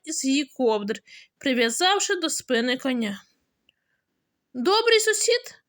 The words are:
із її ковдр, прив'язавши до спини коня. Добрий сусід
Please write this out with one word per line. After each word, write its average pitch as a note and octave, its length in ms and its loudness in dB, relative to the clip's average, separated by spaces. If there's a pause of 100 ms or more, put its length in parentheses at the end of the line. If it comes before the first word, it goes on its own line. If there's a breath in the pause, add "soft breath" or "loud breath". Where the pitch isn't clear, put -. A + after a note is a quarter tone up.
із - 200 -8
її C4+ 200 0
ковдр, A3 560 -2 (380 loud breath)
прив'язавши C#4+ 800 0
до D#4+ 140 -4
спини B3 480 -2
коня. A#3 440 -4 (1300)
Добрий G#4+ 460 4
сусід - 680 -2